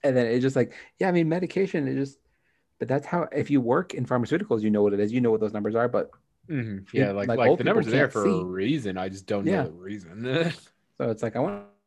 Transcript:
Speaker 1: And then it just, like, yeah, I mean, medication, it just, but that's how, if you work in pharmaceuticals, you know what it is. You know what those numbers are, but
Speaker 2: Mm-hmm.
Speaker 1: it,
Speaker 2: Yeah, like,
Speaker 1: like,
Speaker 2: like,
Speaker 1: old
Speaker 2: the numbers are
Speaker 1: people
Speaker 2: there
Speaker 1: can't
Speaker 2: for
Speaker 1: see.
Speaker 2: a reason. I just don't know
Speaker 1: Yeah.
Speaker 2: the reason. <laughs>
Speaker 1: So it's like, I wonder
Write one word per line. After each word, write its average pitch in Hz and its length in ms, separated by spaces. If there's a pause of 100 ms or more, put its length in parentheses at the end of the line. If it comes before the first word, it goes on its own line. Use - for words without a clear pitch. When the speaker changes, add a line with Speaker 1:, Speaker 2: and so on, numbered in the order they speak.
Speaker 1:
And 135 80
then 123 120
it 120 140
just, 131 140
like, 123 200 (240)
yeah, 190 100
I 180 40
mean, 170 180
medication, 175 580
it 131 60
just, 139 240 (600)
but 117 100
that's 139 180
how, 175 160 (100)
if 127 180
you 139 120
work 135 320
in 131 100
pharmaceuticals, 123 560
you 107 80
know 107 140
what 104 100
it 101 80
is. 107 100
You 123 120
know 117 80
what 110 100
those 107 140
numbers 104 200
are, 117 140
but 113 220 (400)
Speaker 2:
Mm-hmm. 113 300
Speaker 1:
it, 95 120
Speaker 2:
Yeah, 113 200
like, 101 140
Speaker 1:
like, 120 120
Speaker 2:
like, 120 100
Speaker 1:
old 165 100
Speaker 2:
the - 60
numbers 190 220
are 113 40
Speaker 1:
people 120 100
Speaker 2:
there 143 80
Speaker 1:
can't - 40
Speaker 2:
for 107 120
Speaker 1:
see. 98 180
Speaker 2:
a - 20
reason. 95 540
I 92 100
just 95 180
don't 101 200
know 170 60
Speaker 1:
Yeah. 180 100
Speaker 2:
the 90 100
reason. 95 540
<laughs> - 720
Speaker 1:
So 127 100
it's 110 140
like, 113 140
I - 20
wonder 202 260 (220)